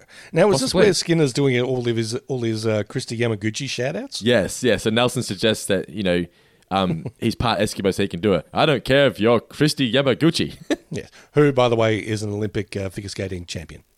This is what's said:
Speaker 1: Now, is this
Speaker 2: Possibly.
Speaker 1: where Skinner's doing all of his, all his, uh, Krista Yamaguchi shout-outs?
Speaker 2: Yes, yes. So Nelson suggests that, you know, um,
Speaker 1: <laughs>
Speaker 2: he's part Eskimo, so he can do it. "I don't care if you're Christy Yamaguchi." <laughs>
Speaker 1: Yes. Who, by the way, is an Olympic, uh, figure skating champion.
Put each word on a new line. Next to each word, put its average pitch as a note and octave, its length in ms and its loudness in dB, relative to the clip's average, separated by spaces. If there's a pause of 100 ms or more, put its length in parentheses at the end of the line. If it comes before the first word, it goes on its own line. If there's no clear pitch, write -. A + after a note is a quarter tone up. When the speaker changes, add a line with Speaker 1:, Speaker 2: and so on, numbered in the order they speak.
(340)
Speaker 1:
Now, E3+ 160 4
is - 100 2
this C4 140 -2
Speaker 2:
Possibly. F#3 140 6
Speaker 1:
where F#3 60 4
Skinner's D#3+ 380 0
doing C3 300 2
all B2+ 260 -2
of A#2 80 0
his, A2+ 200 -4 (120)
all C3 140 -4
his, A2 260 -4
uh, G#2+ 160 0
Krista B2 340 -8
Yamaguchi A2+ 520 -4
shout-outs? D#3+ 520 -6
Speaker 2:
Yes, G#2+ 420 2
yes. G#2 200 2
So A2+ 60 2
Nelson A#2+ 340 0
suggests G#2 440 -2
that, F#2+ 220 -2
you G2 140 -8
know, F2+ 220 2 (440)
um, F#2 440 0
Speaker 1:
<laughs> - 60 -20
Speaker 2:
he's A2+ 160 -2
part A2 240 -2
Eskimo, G2 340 0
so G2+ 100 0
he G2 60 -2
can F2+ 120 -8
do G2 120 2
it. D#2 200 -2
"I A#2 120 2
don't C#3 180 0
care C#3 240 4
if G2 120 -2
you're A2 200 4
Christy C#3+ 520 0
Yamaguchi." C3+ 680 0
<laughs> - 160 -4 (120)
Speaker 1:
Yes. - 220 -10 (220)
Who, D3 180 4
by B2 160 4
the A#2 80 2
way, A2+ 220 2
is G#2+ 260 -4
an G#2 80 -6
Olympic, G#2 460 -6
uh, G2 100 -6
figure G2 220 -10
skating F#2 360 -8
champion. - 380 -14 (140)